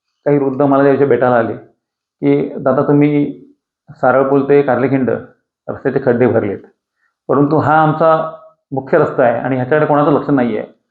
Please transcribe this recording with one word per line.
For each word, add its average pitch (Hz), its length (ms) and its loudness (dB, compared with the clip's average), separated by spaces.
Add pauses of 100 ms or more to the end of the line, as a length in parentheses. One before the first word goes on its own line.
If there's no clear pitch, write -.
(260)
काही 143 120 2
वृद्ध 135 240 -2
मला 139 200 2
त्याविषयी 139 240 2
भेटायला 123 300 2
आले 110 180 -2
की, - 1040 -6
"दादा, 135 240 0
तुम्ही 147 640 0 (520)
सारळपूल 135 520 0
ते 143 140 4
कार्लेखिंड 127 480 -2 (580)
रस्त्याचे 123 360 -4
खड्डे 120 220 2
भरलेत, 104 320 -2 (680)
परंतु 143 280 0
हा 147 260 2
आमचा 160 540 0 (360)
मुख्य 139 260 -2
रस्ता 143 240 0
आहे 117 160 2
आणि 131 180 -4
ह्याच्याकडे 147 300 0
कोणाचं 147 240 2
लक्ष 143 200 0
नाही 120 280 0
आहे." - 80 -8 (240)